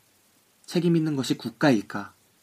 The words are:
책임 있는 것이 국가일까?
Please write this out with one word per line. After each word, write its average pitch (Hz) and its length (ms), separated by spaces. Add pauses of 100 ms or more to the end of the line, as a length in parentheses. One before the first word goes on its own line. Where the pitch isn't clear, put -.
(680)
책임 170 300
있는 156 200
것이 131 200
국가일까? 110 800 (280)